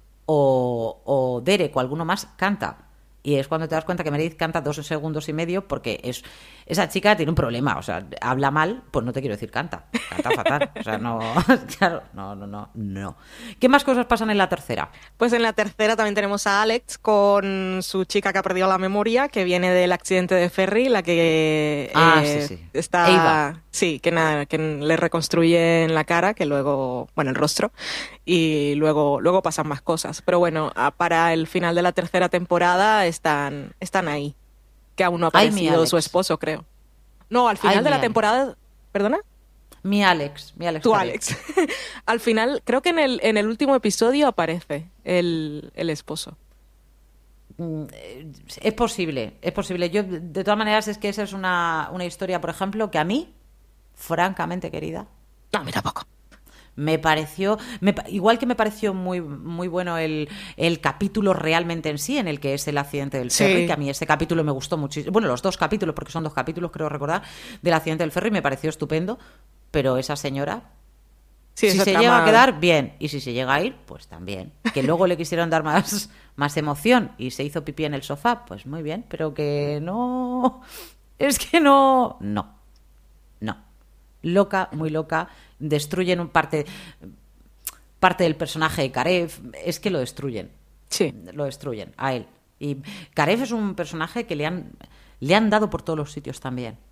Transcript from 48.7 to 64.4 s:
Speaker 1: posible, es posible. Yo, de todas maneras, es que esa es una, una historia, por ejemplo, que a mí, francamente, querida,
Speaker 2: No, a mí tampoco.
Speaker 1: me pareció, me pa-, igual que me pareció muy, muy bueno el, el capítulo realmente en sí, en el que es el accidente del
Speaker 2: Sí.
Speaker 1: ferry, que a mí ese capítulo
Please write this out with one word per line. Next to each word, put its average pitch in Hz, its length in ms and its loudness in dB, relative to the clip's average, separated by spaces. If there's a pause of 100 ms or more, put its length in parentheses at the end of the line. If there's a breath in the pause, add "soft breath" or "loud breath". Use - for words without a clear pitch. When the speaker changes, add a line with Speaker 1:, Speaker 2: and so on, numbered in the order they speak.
Speaker 1:
posible, 160 680 -2
es 175 100 -2
posible. 180 380 -2
Yo, 208 120 0
de 175 420 -6
todas 208 140 2
maneras, 214 300 0
es 208 100 -6
que 208 100 -4
esa 208 140 -4
es 196 100 -8
una, 175 600 -2
una 180 120 -6
historia, 180 360 -4
por 170 100 -6
ejemplo, 202 400 -4
que 165 80 -2
a 156 60 2
mí, 247 280 -2 (600)
francamente, 170 760 -2
querida, 160 360 -8 (460)
Speaker 2:
No, 202 80 -2
a 143 40 -10
mí 123 80 -10
tampoco. - 300 -6 (760 soft breath)
Speaker 1:
me 156 240 0
pareció, 160 580 0 (220 loud breath)
me 202 120 2
pa-, - 160 -4
igual 208 300 2
que 247 80 -2
me 247 80 0
pareció 214 400 -2
muy, 180 260 -4
muy 170 460 -8
bueno 175 320 -4
el, 156 300 -2 (280 loud breath)
el 165 240 0
capítulo 196 540 0
realmente 160 560 0
en 147 80 -4
sí, 262 200 -4
en 196 100 -2
el 147 100 -4
que 139 160 -4
es 143 140 -6
el 143 100 -2
accidente 139 400 -6
del 123 140 -6
Speaker 2:
Sí. - 120 2
Speaker 1:
ferry, 180 220 4
que 170 60 0
a 147 40 0
mí 143 140 -4
ese 151 160 -6
capítulo 160 380 2